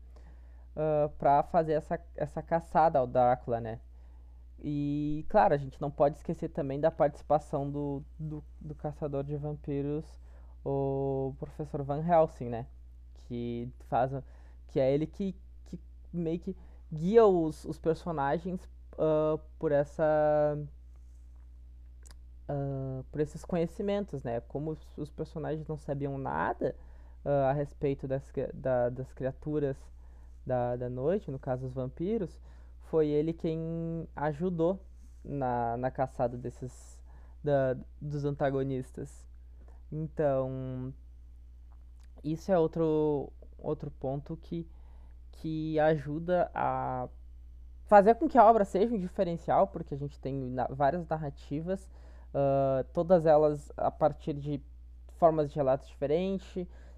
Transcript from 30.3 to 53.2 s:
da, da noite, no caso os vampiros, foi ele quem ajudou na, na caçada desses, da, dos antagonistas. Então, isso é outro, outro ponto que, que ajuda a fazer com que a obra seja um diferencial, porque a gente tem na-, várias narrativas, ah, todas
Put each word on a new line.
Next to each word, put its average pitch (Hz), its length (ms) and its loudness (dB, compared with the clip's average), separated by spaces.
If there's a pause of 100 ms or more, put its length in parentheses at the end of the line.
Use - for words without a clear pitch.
da, 123 300 2
da 123 120 -4
noite, 143 420 0
no 135 80 -6
caso 131 280 -4
os 123 80 -6
vampiros, 165 640 -4 (440)
foi 156 240 4
ele 151 240 2
quem 165 840 -4
ajudou 165 640 0 (460)
na, 120 540 -2
na 127 120 -2
caçada 127 460 -2
desses, - 640 -12 (420)
da, 135 340 2 (240)
dos 147 260 -4
antagonistas. 135 1000 -2 (640)
Então, 131 1040 -2 (1300)
isso 160 300 -4
é 180 60 6
outro, 156 720 2 (260)
outro 147 320 -4
ponto 143 460 -6
que, 170 320 -8 (640)
que 156 480 -2
ajuda 160 720 2
a 131 540 -2 (760)
fazer 208 300 10
com 311 120 0
que - 80 2
a 226 80 12
obra 220 200 8
seja 220 300 2
um 208 40 0
diferencial, 175 680 2
porque 165 280 -6
a 139 40 -6
gente 143 220 -10
tem 135 140 -6
na-, 127 340 -2
várias 143 400 0
narrativas, 160 800 -6 (460)
ah, 139 580 4
todas 170 320 6